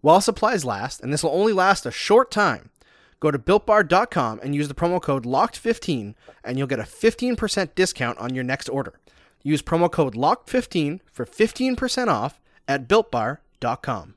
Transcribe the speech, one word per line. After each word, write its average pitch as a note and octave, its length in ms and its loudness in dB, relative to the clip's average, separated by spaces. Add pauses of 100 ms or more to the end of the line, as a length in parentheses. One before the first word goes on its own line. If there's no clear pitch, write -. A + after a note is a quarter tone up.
While E3 200 6
supplies G#3+ 420 0
last, A#2 380 -6
and B2+ 100 -6
this D3 120 -2
will D#3 80 0
only G3+ 200 2
last F#3+ 360 2
a A2+ 40 -6
short A#3+ 380 4
time, F#3 400 0 (500)
go D3+ 120 2
to C#3+ 80 -2
built G3+ 260 2
bar G#3+ 180 4
dot F3 280 2
com A#2 320 -2
and C#3+ 120 -4
use D3 120 -2
the C#3 80 -12
promo F3 260 0
code C3+ 240 -2
locked C3+ 320 0
fifteen, C3 580 -4 (280)
and B2+ 140 -6
you'll C3+ 100 -2
get B2+ 120 -2
a G#2 60 -6
fifteen A3+ 500 0
percent G3 400 -4
discount C3+ 440 0
on B2+ 160 -6
your C3 80 -4
next C3 260 -4
order. C3+ 300 -6 (420)
Use D3 220 0
promo E3+ 280 2
code C3+ 240 0
locked D3 320 0
fifteen F3+ 540 -2 (100)
for A#2+ 140 -8
fifteen B3 500 0
percent B3 340 -2
off B2 300 -2 (280)
at C3+ 200 -2
built G#3+ 240 2
bar A#2+ 300 -2 (180)
dot - 220 -4
com. G#2 360 -8